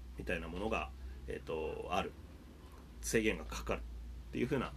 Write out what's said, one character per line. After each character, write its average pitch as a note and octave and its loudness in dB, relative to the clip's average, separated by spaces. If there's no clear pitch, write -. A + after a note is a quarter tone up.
み - -4
た F2+ 2
い E2+ 0
な E2 -4
も E2+ -4
の G#2 0
が、 F2 2
え - -2
ー - -12
と、 D#2 0
あ F#2 8
る。 - 2
制 - 6
限 G#2+ 6
が D#2 -6
か - -4
か G2+ 4
る - 2
っ - -8
て - -2
い A#2+ 4
う B2 6
ふ C#3+ 4
う C3 6
な F#2 2